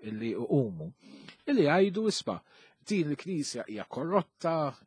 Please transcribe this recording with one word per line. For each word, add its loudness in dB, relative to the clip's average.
illi -4
umu, 0
illi 4
jgħidu, 4
"Isma', -2
din 0
il-Knisja -4
hija -8
korrotta, -2